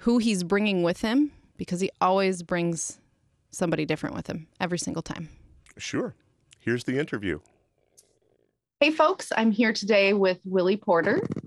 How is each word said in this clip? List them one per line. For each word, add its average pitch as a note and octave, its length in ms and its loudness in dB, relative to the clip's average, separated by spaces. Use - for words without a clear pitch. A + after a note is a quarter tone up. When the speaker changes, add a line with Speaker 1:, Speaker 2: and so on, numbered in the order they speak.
Speaker 1:
who A#3+ 160 4
he's G#3+ 260 0
bringing G3 380 2
with E3+ 200 0
him? C#4 300 2
Because F3 220 -6
he F#3+ 100 0
always F#3+ 440 2
brings E3+ 560 -4
somebody E3 340 -2
different - 300 -4
with - 140 -10
him E3 180 -8
every F3 180 -2
single - 240 -6
time. - 260 -10
Speaker 2:
Sure. - 380 -6
Here's A#2+ 240 -2
the C3 140 -2
interview. G2 420 -4
Speaker 1:
Hey, D4 120 4
folks. D#4+ 440 2
I'm A3+ 140 4
here A3 220 2
today G3+ 420 2
with F#3+ 300 2
Willie F#3 320 2
Porter, G3+ 440 0